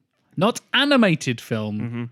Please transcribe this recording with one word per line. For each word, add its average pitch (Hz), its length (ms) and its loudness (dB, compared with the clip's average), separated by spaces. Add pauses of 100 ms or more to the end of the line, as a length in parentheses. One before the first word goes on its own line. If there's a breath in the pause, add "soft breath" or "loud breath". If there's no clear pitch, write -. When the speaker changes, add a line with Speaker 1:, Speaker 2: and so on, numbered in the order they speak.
(380)
Speaker 1:
not 226 240 0 (120)
animated 226 680 2
film, 107 380 -4
Speaker 2:
Mm-hmm. 120 320 -6